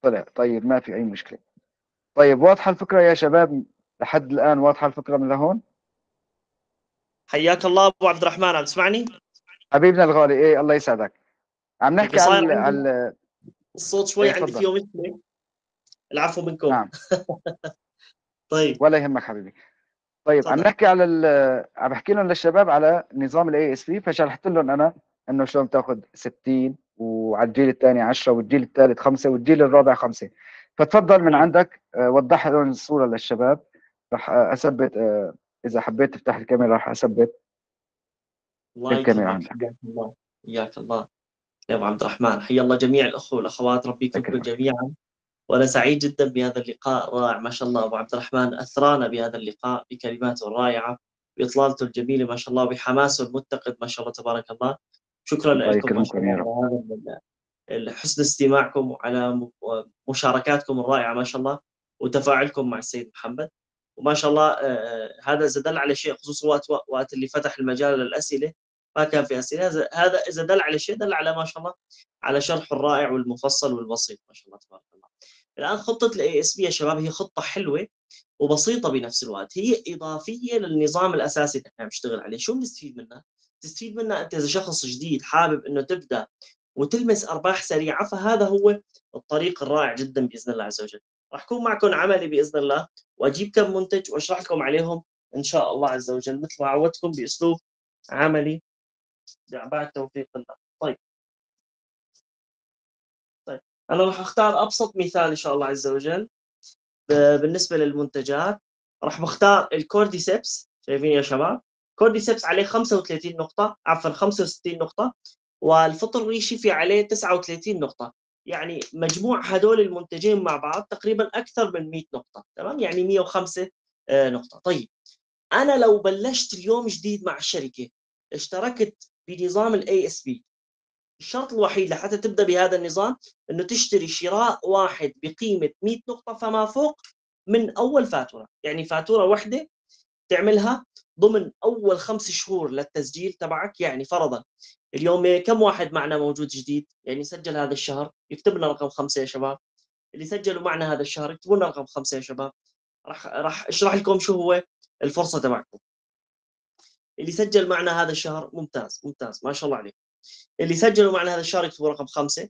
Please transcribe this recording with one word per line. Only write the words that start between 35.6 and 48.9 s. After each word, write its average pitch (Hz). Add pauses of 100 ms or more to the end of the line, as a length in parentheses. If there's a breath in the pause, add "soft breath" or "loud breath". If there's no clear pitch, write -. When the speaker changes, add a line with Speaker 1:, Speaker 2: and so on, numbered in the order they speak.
Speaker 1:
إذا 113
حبيت 135
تفتح -
الكاميرا 120
رح -
أثبت 117 (1400)
Speaker 2:
الله 123
Speaker 1:
الكاميرا 113
Speaker 2:
يكرمك. 92
Speaker 1:
عندك. 120
Speaker 2:
حياك 117 (100)
الله. 113 (320)
حياك 113
الله. 110 (600)
يا 113
أبو 104
عبد 104
الرحمن، 107
حيا 127
الله 127
جميع 131
الأخوة -
والأخوات، 123
ربي 127
يكرمكم 127
Speaker 1:
يكرمك. 120 (140)
Speaker 2:
جميعًا. 131 (540)
وأنا 127
سعيد 131
جدًا 143
بهذا 123
اللقاء 120
الرائع، 117
ما 117
شاء 123
الله 120
أبو 110
عبد 110
الرحمن 127
أثرانا 139